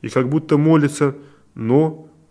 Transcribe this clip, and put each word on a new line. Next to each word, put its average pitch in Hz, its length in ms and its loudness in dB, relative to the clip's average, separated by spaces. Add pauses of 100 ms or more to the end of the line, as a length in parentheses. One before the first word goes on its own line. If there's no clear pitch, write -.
и 113 60 -8
как 127 200 -2
будто 151 280 -2
молится, 147 580 2 (400)
но 147 520 0 (240)